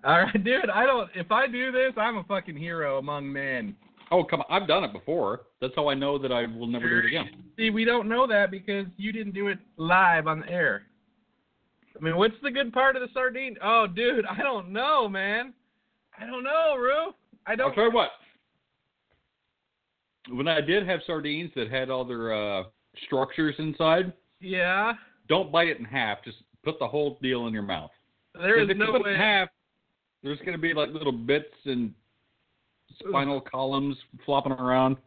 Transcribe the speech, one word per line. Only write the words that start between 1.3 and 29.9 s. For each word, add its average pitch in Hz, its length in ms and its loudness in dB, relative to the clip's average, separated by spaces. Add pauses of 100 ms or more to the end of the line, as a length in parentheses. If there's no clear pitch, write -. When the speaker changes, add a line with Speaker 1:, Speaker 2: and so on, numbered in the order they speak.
Speaker 1:
I 254 140 4
do 247 260 -4
this, 254 240 2
I'm 220 200 0
a 185 80 -6
fucking 185 320 -6
hero 151 420 -4
among 139 340 -6
men. 127 420 -6 (380)
Speaker 2:
Oh, 175 100 6
come 160 200 -2
on! 190 200 0
I've 175 60 -6
done 170 160 4
it 107 80 -6
before. 123 500 -2 (180)
That's 127 140 -4
how 147 140 0
I 139 60 2
know 139 240 0
that 135 120 -2
I 120 160 0
will 113 220 -8
never 120 200 -2
do 131 100 2
it - 80 2
again. - 240 -2 (260)
Speaker 1:
See, 220 140 2
we 220 140 0
don't 233 240 2
know 247 200 2
that 202 220 4
because 196 360 -6 (100)
you 208 160 -6
didn't 208 200 -8
do 202 160 -4
it 190 100 -4 (180)
live 170 500 4
on 160 140 -2
the - 100 -12
air. 139 320 0 (1160)
I 151 60 -10
mean, 165 120 0
what's 214 260 4
the 277 80 -2
good 247 220 -2
part 262 240 4
of 254 60 -4
the 247 120 -8
sardine? 254 480 -4
Oh, 220 240 4
dude, 220 400 0
I 185 120 -6
don't 220 340 -4
know, 254 360 2
man. 208 440 -4 (680)
I 220 60 -12
don't 247 180 -10
know, 302 340 2
Roo. 294 340 0 (340)
I 220 100 -2
don't 262 140 2
Speaker 2:
I'll - 40 -10
tell 214 100 4
you 226 80 4
what. 214 180 2 (2250)
When 135 180 -4
I 156 120 2
did 175 260 0
have 180 200 -2
sardines 156 500 -6
that 117 140 -4
had 131 200 -4
all 127 140 -2
their, 117 280 -4
uh, 101 320 -2 (420)
structures 143 520 0
inside, 160 540 2 (280)
Speaker 1:
Yeah. 190 520 0 (360)
Speaker 2:
don't 160 220 2
bite 170 180 4
it 156 100 -2
in 117 60 -10
half. 107 400 -2
Just 113 140 -16 (240)
put 156 160 -4
the 127 80 -2
whole 143 360 -2
deal 127 240 0
in 110 80 -4
your 107 80 -4
mouth. 87 280 -6 (440)
Speaker 1:
There 196 240 4
is 208 80 4
Speaker 2:
'Cause 190 40 0
if 190 60 2
Speaker 1:
no 214 100 2
Speaker 2:
you 220 60 0
put 202 120 2
Speaker 1:
way. 202 60 0
Speaker 2:
it 196 40 0
in 190 60 0
half, 202 280 2 (760)